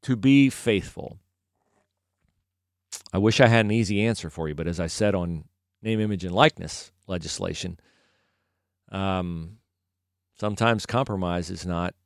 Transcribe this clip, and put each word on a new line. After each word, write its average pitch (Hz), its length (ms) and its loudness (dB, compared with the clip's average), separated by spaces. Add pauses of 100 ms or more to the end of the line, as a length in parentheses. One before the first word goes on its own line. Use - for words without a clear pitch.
to 127 140 0
be 135 340 6
faithful, - 680 -4 (1900)
I 92 60 -2
wish 110 220 2
I 120 80 10
had 113 160 4
an 104 80 0
easy 104 320 0
answer 110 260 -2
for 80 180 -6
you, 73 60 -6
but 80 120 -6
as 85 120 -4
I 85 80 -2
said 104 280 0
on 85 300 -4 (380)
name, 110 180 -2
image, 104 240 -2
and 90 100 -6
likeness 107 580 2 (140)
legislation, 90 720 -6 (1120)
um, 92 680 -4 (800)
sometimes 107 480 0
compromise 92 640 -2
is 87 160 -10
not 87 280 -4 (120)